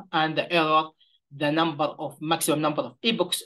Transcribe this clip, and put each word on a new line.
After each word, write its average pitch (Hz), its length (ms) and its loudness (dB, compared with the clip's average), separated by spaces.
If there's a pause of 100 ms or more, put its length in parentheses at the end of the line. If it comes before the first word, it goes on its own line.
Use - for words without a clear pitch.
(120)
and 156 260 0
the - 120 -2
error, 160 340 4 (520)
the 147 140 0
number 156 340 0 (140)
of, 147 220 -8
maximum 156 400 0
number 151 220 0
of 123 200 -12
epochs, 180 420 0